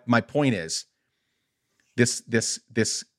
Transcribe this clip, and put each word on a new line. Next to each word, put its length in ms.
my 160
point 360
is 300
this, 260
this, 360
this 340